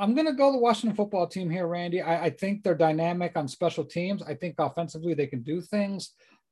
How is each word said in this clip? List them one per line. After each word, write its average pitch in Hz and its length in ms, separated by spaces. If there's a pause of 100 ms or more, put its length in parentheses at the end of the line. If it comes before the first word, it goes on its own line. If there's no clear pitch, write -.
I'm 220 120
gonna 311 180
go 277 180
the 269 60
Washington 233 400
football 202 300
team 180 220
here, 175 160
Randy. 175 360
I, 165 240
I 165 40
think 196 340
they're 180 120
dynamic 165 600
on 147 100
special 165 380
teams. 180 360
I 156 120
think 156 260
offensively 165 540
they 143 140
can 123 160
do 160 180
things. 196 520 (380)